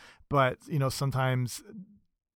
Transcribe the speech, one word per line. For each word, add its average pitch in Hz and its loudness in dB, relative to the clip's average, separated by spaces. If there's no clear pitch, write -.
but, 135 4
you 156 0
know, 135 2
sometimes 127 0